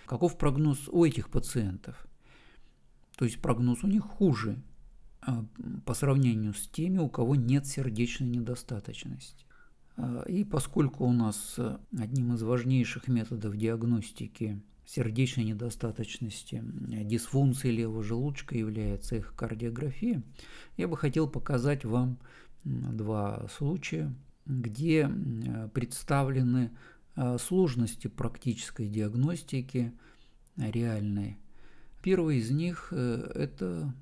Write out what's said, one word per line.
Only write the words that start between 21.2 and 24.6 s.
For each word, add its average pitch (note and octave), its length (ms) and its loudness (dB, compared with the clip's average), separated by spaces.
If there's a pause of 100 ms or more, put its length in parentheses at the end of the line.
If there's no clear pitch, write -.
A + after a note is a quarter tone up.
показать C#3 580 0
вам, B2 360 2 (440)
м, B2 320 -2
два G#2 520 -2
случая, D3+ 640 -2 (320)
где, C3 540 2